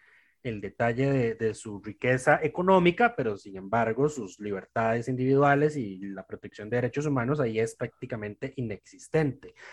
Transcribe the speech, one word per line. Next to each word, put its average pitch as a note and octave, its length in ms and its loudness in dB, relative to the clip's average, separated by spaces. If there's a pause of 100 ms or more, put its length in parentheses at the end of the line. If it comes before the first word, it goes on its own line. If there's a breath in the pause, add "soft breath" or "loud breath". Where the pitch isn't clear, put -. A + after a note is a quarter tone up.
(420 soft breath)
el A2 200 -6
detalle A#2+ 480 0
de, A#2+ 240 2
de A2 180 -2
su G#2 300 -12
riqueza B2+ 600 2
económica, F3+ 720 4
pero A2+ 220 -2
sin G2 220 -16
embargo, A2+ 500 0
sus G#2+ 320 -8
libertades A2+ 680 -2
individuales C#3 680 4
y G2+ 220 -6
la G2 280 -10
protección G#2 440 -14
de A#2+ 80 0
derechos B2 260 -2
humanos C#3 340 0
ahí A2+ 220 0
es A2+ 160 -2
prácticamente A#2 800 -10
inexistente. - 960 -4 (180 loud breath)